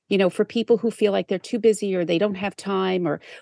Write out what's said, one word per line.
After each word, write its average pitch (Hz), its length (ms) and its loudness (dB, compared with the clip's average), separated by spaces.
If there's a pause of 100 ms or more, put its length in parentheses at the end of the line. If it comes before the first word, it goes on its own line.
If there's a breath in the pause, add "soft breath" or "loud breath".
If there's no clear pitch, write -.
You 202 100 0
know, 185 140 4
for 214 120 -2
people 226 360 2
who 233 100 0
feel 208 220 0
like 196 160 -2
they're 190 100 -2
too 220 220 -6
busy 202 360 2
or 180 80 0
they 170 140 0
don't 202 160 0
have 185 220 -6
time, 185 520 -2
or, 151 140 -4 (200 loud breath)